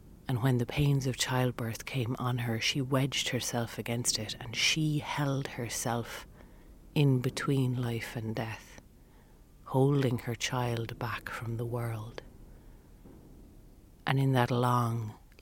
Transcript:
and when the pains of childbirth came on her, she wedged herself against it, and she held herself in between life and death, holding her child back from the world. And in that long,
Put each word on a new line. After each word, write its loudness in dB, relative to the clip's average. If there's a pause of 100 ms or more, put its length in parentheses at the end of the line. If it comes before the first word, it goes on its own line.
(280)
and 0
when 4
the 2
pains 2
of -2
childbirth 0
came -2
on -2
her, 0
she 0
wedged 0
herself -2
against -2
it, -6
and -10
she 2
held -2
herself -4 (680)
in 6
between 0
life -4
and -4
death, -8 (840)
holding 4
her -4
child -2
back -6
from -6
the -4
world. -6 (1900)
And 4
in 4
that 6
long, 2 (260)